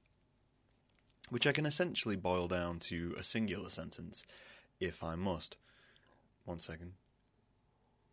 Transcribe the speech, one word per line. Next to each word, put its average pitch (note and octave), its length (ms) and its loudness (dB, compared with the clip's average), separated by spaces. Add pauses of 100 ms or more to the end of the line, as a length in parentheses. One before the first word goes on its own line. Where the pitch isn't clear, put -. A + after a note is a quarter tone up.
(1300)
which A#2+ 180 2
I C#3+ 60 6
can D3+ 140 2
essentially D3 500 2
boil F2+ 320 4
down F2 320 0
to E2+ 360 -2
a - 60 -6
singular G2 480 2
sentence, - 540 -4 (560)
if F2 240 -2
I E2 100 -2
must. F2 420 -2 (880)
One E2+ 160 -6
second. F2 340 -6 (1200)